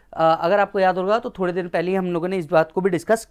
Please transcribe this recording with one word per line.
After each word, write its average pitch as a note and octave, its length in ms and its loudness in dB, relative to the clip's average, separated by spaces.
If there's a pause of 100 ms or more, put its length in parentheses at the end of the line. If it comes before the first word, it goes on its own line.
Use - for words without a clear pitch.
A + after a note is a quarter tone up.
(140)
अ, D#3+ 280 2
अगर F3+ 180 2
आपको G3+ 200 0
याद F#3 180 2
होगा G3 220 0
तो A#3+ 100 -8
थोड़े F3+ 240 -4
दिन F3 140 -6
पहले F3 240 -2
ही F#3+ 60 0
हम F#3 140 -2
लोगों F3 160 -2
ने F#3+ 100 -4
इस D#3+ 140 -6
बात D#3+ 200 2
को F#3+ 100 -2
भी F#3+ 80 0
डिस्कस G3 420 0